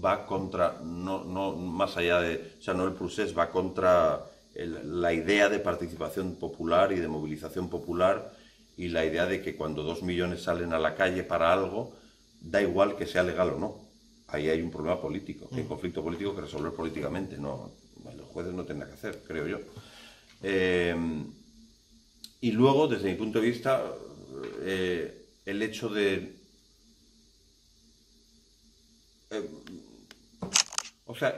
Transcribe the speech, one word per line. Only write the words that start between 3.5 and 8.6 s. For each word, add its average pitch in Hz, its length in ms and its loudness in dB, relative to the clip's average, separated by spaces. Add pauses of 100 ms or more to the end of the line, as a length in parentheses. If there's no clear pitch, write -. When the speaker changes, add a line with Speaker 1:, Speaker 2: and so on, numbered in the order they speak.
Speaker 1:
el, 82 480 -4
la 85 120 4
idea 98 360 6
de 85 80 2
participación 87 760 -4
popular 85 560 2
y 95 60 0
de 85 100 0
movilización 78 600 -4
popular 87 680 0 (420)